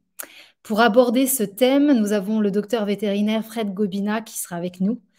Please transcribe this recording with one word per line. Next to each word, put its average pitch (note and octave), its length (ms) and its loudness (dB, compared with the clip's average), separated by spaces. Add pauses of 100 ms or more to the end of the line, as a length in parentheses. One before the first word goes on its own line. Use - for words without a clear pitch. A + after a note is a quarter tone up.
(640)
Pour G#3+ 180 0
aborder A#3+ 460 4
ce A#3 160 -2
thème, C4+ 520 2
nous G#3 160 0
avons G#3+ 280 -2
le G#3 100 2
docteur G#3 360 -2
vétérinaire G#3 600 -2
Fred A3 260 -6
Gobina G3+ 500 -4
qui - 180 -14
sera - 160 -10
avec F3+ 240 -8
nous, G#3+ 200 -2 (200)